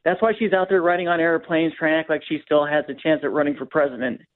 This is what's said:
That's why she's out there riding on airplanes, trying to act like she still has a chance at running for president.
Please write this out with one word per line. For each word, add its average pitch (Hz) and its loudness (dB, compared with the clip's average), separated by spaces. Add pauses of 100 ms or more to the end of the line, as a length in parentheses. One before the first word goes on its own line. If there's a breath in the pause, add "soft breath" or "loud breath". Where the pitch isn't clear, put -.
That's 180 0
why 220 4
she's 214 0
out 185 2
there 190 4
riding 175 0
on 170 0
airplanes, 165 0
trying 156 0
to 160 4
act 156 -2
like 151 0
she 151 -4
still 147 4
has 147 0
a 139 -8
chance 156 0
at 131 -2
running 143 0
for 127 -10
president. 127 -2 (140)